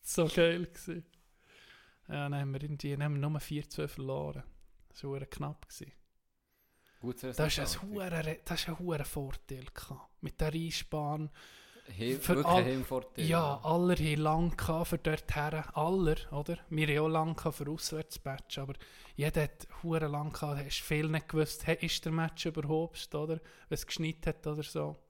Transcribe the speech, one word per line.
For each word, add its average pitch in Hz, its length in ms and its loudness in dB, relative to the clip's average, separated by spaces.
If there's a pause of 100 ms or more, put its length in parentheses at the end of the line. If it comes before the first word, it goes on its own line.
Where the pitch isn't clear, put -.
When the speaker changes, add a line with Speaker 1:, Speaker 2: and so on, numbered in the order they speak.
Speaker 1:
So 165 240 2
geil 170 440 4
gsi. 170 320 -10 (1040)
Ja, 143 220 -4
dann 143 60 -2
haben 139 180 -2
wir 143 80 -4
irgendwie, 147 300 -4
dann 143 120 -2
haben 147 160 0
wir 147 80 0
nur 151 120 0
vier 147 300 -6
zwei 147 180 -4
verloren. 139 560 -4 (460)
Das - 140 -16
war 139 80 -6
verdammt 135 200 -6
knapp - 360 -8
gsi. - 240 -16 (1080)
Speaker 2:
Gutes 123 340 -6
Speaker 1:
Das 156 120 4
ist - 120 2
ein 143 60 0
Speaker 2:
Resultat. 185 240 -4
Speaker 1:
hure 180 360 -2
Re-, 160 200 -4
das 165 160 -2
ist - 80 -2
ein 160 100 -4
hure 160 260 0
Vorteil 131 680 -6
gehabt. - 360 -12 (120)
Mit - 180 -8
der 156 140 2
Eisbahn. 156 760 -2 (580)
Speaker 2:
He-, 113 280 -2
Speaker 1:
Für 175 220 4
Speaker 2:
wirklich 147 100 2
Speaker 1:
all-, 180 160 8
Speaker 2:
ein - 20 4
Heimvorteil, 131 600 -2
Speaker 1:
ja, 165 140 6
Speaker 2:
ja. 143 240 2
Speaker 1:
alle 175 320 6
haben 156 260 4
lang 160 360 4
gehabt 165 300 0
für 170 100 0
dort - 380 0
her. 151 420 -2
Alle, 165 380 6 (160)
oder? 147 260 -2 (120)
Wir 156 180 4
haben 147 180 4
auch 160 40 4
lang 160 260 2
gehabt - 220 -2
für 143 120 -4
Auswärtsmatch, - 880 -6
aber 139 160 -6 (440)
jeder 151 260 2
hat - 240 -6 (160)
hure 160 240 0
lang 147 240 -2
gehabt, 143 340 -4
hast - 140 -4
viel 156 300 0
nicht 156 200 0
gewusst, - 380 2
hey, 165 180 4
ist - 200 -2
der 160 80 0
Match 165 320 0
überhaupt, 156 680 -2
oder? 156 220 0
Wenn - 400 -8
es - 100 -4
geschneit 160 400 -2
hat 156 220 -2
oder 151 160 -2
so. 151 320 -4 (140)